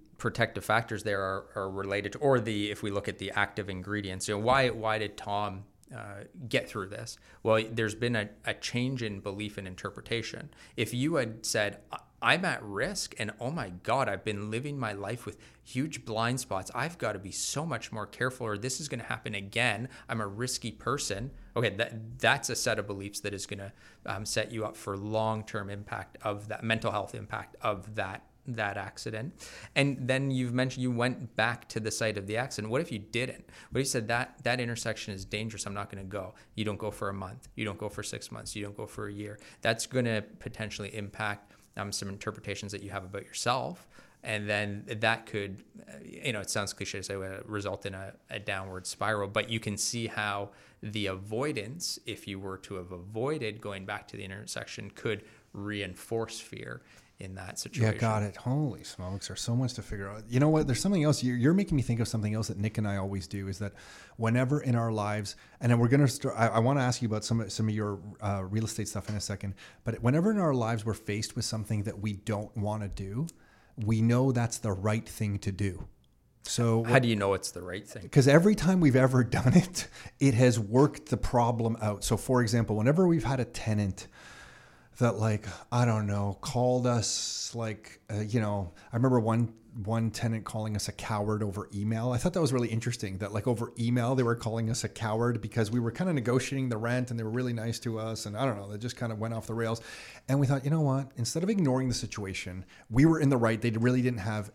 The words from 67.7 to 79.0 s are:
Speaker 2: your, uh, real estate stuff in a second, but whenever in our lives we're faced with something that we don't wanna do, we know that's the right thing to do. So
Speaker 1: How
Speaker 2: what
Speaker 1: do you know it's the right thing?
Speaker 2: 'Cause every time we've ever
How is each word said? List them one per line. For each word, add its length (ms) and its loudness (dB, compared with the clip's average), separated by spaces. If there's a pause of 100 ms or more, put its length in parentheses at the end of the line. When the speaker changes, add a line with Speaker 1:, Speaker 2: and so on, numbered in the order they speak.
Speaker 2:
your, 260 -2 (220)
uh, 260 0
real 160 0
estate 240 -4
stuff 220 -6
in 60 -4
a 40 -4
second, 340 -4 (300)
but 180 -4
whenever 280 6
in 80 4
our 160 4
lives 320 2
we're 80 2
faced 420 -4
with 80 -2
something 380 -2
that 180 -6
we 140 0
don't 420 -4
wanna 320 0
do, 380 -4 (580)
we 160 4
know 320 6
that's 240 2
the 160 0
right 340 0
thing 340 -2
to 120 -2
do. 340 -2 (580)
So 400 2
Speaker 1:
How 80 0
Speaker 2:
what 100 10
Speaker 1:
do 60 4
you 80 4
know 180 4
it's 160 -2
the 120 -10
right 240 -8
thing? 220 -12
Speaker 2:
'Cause 200 8
every 260 10
time 260 4
we've 160 8
ever 280 8